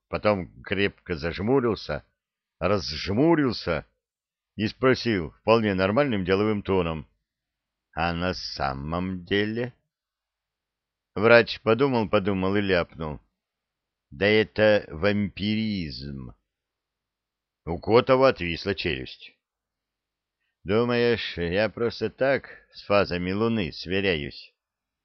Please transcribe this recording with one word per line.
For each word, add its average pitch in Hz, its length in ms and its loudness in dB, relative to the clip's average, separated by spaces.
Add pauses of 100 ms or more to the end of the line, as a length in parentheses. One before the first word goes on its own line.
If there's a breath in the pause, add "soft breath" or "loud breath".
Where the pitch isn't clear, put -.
потом 92 540 -2
крепко 95 540 -2
зажмурился, 92 880 -2 (540)
разжмурился 98 1300 0 (680)
и 104 120 -2
спросил 117 640 0
вполне 107 420 4
нормальным 104 500 0
деловым 101 380 2
тоном: 85 440 -2 (880)
«А 85 180 -2
на 87 220 -2
самом 80 920 -6
деле?» 110 480 -4 (1400)
Врач 117 460 4
подумал-подумал 104 960 0
и 104 40 2
ляпнул: 85 600 -2 (920)
«Да 73 160 0
это 107 600 4
вампиризм». 87 1500 -4 (1300)
У 80 140 -6
Котова 131 500 4
отвисла 90 460 -2
челюсть. - 600 -8 (1300)
«Думаешь, 120 760 0
я 90 300 0
просто 110 420 -4
так 131 380 -2 (240)
с - 100 -20
фазами 90 500 0
Луны 107 400 0
сверяюсь?» 87 800 -4 (520)